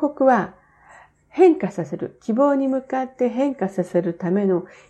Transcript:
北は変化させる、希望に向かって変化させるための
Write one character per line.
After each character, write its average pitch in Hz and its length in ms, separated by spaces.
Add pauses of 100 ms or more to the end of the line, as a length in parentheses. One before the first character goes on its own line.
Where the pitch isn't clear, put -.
(140)
北 269 100
は 233 300 (800)
変 339 240
化 196 120
さ 165 160
せ 175 100
る、 - 240
希 220 140
望 277 200
に 269 140
向 262 140
か 262 220
っ 254 120
て 247 140
変 262 240
化 190 160
さ 180 140
せ 175 180
る 170 100
た 170 180
め 202 140
の 180 220 (240)